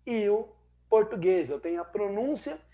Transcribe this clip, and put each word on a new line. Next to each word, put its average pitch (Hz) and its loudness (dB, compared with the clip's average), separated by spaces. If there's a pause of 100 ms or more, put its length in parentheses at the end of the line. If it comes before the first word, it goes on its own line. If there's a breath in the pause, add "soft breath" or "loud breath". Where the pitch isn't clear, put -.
e 220 0
o 208 0 (360)
português. 185 4
Eu 143 -6
tenho 170 -6
a 170 -8
pronúncia 233 -4 (140 soft breath)